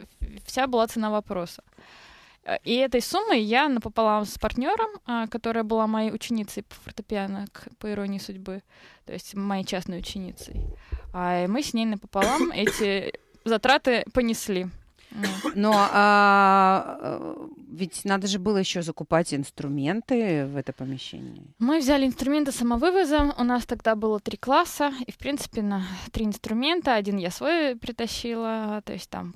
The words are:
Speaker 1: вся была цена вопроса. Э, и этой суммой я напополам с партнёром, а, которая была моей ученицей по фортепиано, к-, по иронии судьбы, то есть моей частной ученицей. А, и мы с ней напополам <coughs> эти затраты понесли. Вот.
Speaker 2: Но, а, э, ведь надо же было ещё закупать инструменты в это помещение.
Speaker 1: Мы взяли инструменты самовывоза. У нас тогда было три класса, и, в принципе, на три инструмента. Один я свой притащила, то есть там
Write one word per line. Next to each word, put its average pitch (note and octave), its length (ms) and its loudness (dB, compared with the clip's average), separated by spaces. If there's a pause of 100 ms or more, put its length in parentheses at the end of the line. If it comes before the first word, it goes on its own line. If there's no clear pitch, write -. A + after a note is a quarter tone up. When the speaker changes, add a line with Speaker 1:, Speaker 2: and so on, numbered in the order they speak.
(440)
Speaker 1:
вся - 220 -2
была A#3+ 200 2
цена A3 240 -4
вопроса. G3+ 520 -4 (840)
Э, - 200 -2
и A#3 120 0
этой B3+ 260 2
суммой F#4 400 0
я A#3+ 260 2
напополам A3 560 0
с - 140 -10
партнёром, D#4+ 520 -2 (160)
а, A#3 200 -2
которая A3+ 380 -4
была A3 220 0
моей A3 260 0
ученицей G#3+ 500 -6
по - 140 -20
фортепиано, G3 760 -6
к-, - 160 -20 (100)
по G#3+ 120 -8
иронии G3+ 280 -4
судьбы, F#3+ 440 -10 (420)
то - 80 -14
есть - 220 -12
моей G3 300 -2
частной F3+ 340 -6
ученицей. - 640 -10 (500)
А, F3+ 320 0
и - 40 0
мы A#3 140 0
с - 120 -6
ней A3+ 120 0
напополам A3 640 0
<coughs> - 40 -6
эти G3 580 0 (320)
затраты A#3+ 680 4
понесли. A3 560 0 (440)
Вот. G3+ 420 -4
Speaker 2:
Но, G#3 180 4 (200)
а, G3 1080 6
э, - 480 -6 (220)
ведь E3+ 340 -6
надо G3 220 0
же G3 120 -2
было G3 200 2
ещё F#3 240 0
закупать E3 500 0
инструменты D3+ 1120 -2
в C#3+ 100 -8
это C3 160 -4
помещение. C3 720 -10 (140)
Speaker 1:
Мы C#4 200 2
взяли C#4 280 4
инструменты C#4 460 0
самовывоза. C#4+ 840 2
У B3 60 2
нас A#3+ 220 0
тогда A3+ 280 0
было G#3+ 240 0
три A3 180 -6
класса, D4 560 2 (140)
и, G3+ 60 -10
в - 40 -20
принципе, C4+ 460 -4
на G3 240 -2 (260)
три A3 140 -2
инструмента. B3+ 680 0
Один G3+ 220 0
я F3+ 120 -2
свой C#4+ 460 0
притащила, A3+ 1080 -4
то - 80 -8
есть - 160 -10
там F3+ 280 -10